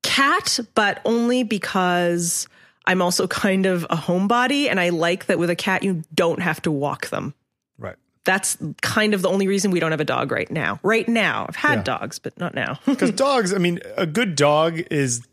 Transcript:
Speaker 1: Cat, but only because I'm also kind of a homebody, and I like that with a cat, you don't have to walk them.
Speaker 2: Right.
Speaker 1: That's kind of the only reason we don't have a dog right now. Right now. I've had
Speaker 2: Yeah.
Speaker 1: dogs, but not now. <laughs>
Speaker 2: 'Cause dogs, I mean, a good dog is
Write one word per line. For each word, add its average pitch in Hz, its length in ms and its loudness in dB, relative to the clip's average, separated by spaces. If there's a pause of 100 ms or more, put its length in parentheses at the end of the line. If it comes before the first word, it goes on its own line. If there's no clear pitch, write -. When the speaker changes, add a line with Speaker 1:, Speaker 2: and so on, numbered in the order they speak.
Speaker 1:
Cat, 285 560 2 (160)
but 208 300 2
only 240 380 2
because 175 1040 0 (380)
I'm 185 160 2
also 180 260 2
kind 190 380 0
of 180 240 0
a 170 60 0
homebody, 240 720 0
and 190 120 0
I 175 80 0
like 170 380 -2
that 180 120 0
with 170 120 0
a 170 60 0
cat, 190 260 -2
you 180 200 -2 (100)
don't 170 280 0
have 170 220 -2
to 170 100 -2
walk 143 380 -4
them. - 240 -6 (440)
Speaker 2:
Right. 95 180 -12 (280)
Speaker 1:
That's 190 320 0 (240)
kind 214 340 2
of 185 80 -2
the 185 60 2
only 196 200 2
reason 196 220 2
we 180 100 2
don't 160 120 0
have 156 80 -2
a 151 40 2
dog 127 280 -2
right - 180 -4
now. 110 320 -4
Right 226 260 2
now. 196 400 0
I've - 80 -10
had - 220 2
Speaker 2:
Yeah. 98 60 -2
Speaker 1:
dogs, 131 340 -6
but - 200 -12
not - 160 -6
now. 131 280 -4
<laughs> 269 140 2
Speaker 2:
'Cause 233 160 2
dogs, 254 420 2
I 208 40 0
mean, 175 220 2 (160)
a - 100 0
good 180 280 0
dog 151 460 4 (100)
is 123 320 0 (100)